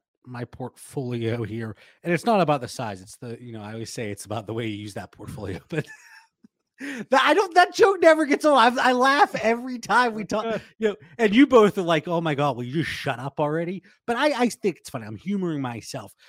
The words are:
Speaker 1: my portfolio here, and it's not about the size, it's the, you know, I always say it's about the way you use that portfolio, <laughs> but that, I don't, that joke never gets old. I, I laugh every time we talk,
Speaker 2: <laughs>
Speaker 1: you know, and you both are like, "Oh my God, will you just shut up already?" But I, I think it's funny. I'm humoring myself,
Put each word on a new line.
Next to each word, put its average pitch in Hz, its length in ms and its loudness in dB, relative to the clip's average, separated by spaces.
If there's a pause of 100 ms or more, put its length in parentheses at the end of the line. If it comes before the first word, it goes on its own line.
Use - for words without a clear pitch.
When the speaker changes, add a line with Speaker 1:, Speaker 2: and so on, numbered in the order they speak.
(260)
Speaker 1:
my 123 200 -14
portfolio 120 1000 -6
here, 110 320 -10 (280)
and 170 100 -2
it's - 120 -2
not 214 160 4
about 147 200 2
the 120 60 -10
size, 104 340 -8
it's 107 140 -20
the, 117 260 -14
you 120 120 -16
know, 110 80 -12
I 104 120 -12
always 113 180 -10
say 110 200 -8
it's - 140 -12
about 107 200 -8
the 117 80 -6
way 113 140 -6
you 107 80 -6
use 104 200 -12
that 92 160 -14
portfolio, - 540 -12
<laughs> - 40 -20
but 156 180 -4 (920)
that, 262 440 -2
I 285 100 4
don't, 359 220 0
that 359 180 6
joke 381 280 4
never 320 240 6
gets 285 200 0
old. 285 140 6
I, 240 300 4
I - 20 4
laugh 269 440 4
every 233 440 -2
time 233 340 0
we 208 120 -8
talk, 214 440 -4
Speaker 2:
<laughs> - 80 -20
Speaker 1:
you 214 120 0
know, 190 60 -4 (220)
and 214 160 2
you 269 140 8
both 220 320 6
are 185 40 0
like, 165 240 0
"Oh 170 140 0
my 156 140 0
God, 135 220 0
will 123 80 -6
you 139 180 -2
just - 80 -6
shut 127 260 -6
up 135 220 -8
already?" 165 420 -4 (240)
But 233 120 -4
I, 269 260 0
I 233 60 4
think - 280 -4
it's - 140 -20
funny. 110 160 -10
I'm 110 80 -12
humoring 170 460 -4
myself, 120 520 -10 (160)